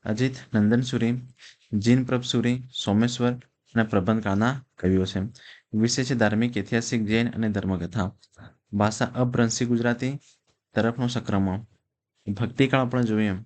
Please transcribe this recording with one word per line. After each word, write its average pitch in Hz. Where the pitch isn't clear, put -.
અજિત 127
નંદન 110
સુરી, 123
જીન 117
પ્રભ 123
સુરી, 123
સોમેશ્વર 120
અને 113
પ્રબંધકાળના 110
કવિઓ 92
છે. 95
વિષય 117
છે 131
ધાર્મિક, 113
ઐતિહાસિક, 113
જૈન 113
અને 110
ધર્મકથા. 95
ભાષા 104
અપભ્રંશી 123
ગુજરાતી 120
તરફનું 120
સંક્રમણ. 101
ભક્તિકાળ 127
આપણે 123
જોઈએ 107